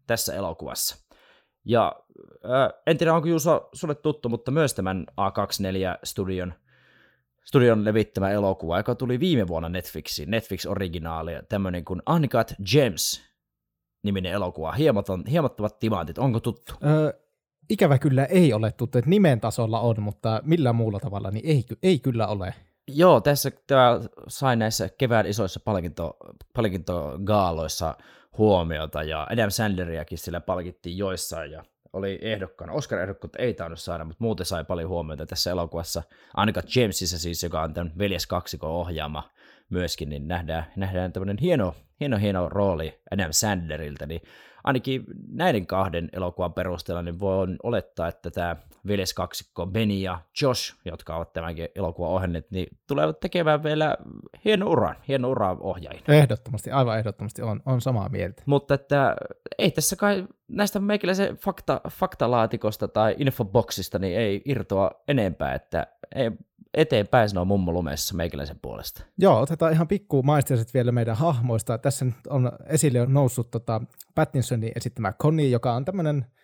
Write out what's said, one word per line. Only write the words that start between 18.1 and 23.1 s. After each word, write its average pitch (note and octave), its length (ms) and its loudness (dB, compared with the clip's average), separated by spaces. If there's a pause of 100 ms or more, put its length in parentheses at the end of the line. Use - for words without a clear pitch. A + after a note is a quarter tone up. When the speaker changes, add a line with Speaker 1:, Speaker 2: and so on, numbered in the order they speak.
Speaker 2:
ei E3+ 280 6
ole G#2+ 180 0
tuttu, - 260 -2
että A#2+ 120 2
nimen F3 300 6
tasolla A2 400 0
on, A2 220 0
mutta G#2+ 440 -2
millään D3+ 300 4
muulla A2 240 0
tavalla G2+ 320 -6
niin G#2+ 140 -6
ei D3 180 4
ky-, - 200 -10
ei F#3 160 4
kyllä A2+ 280 0
ole. G2 260 -4 (340)
Speaker 1:
Joo, C#3+ 340 8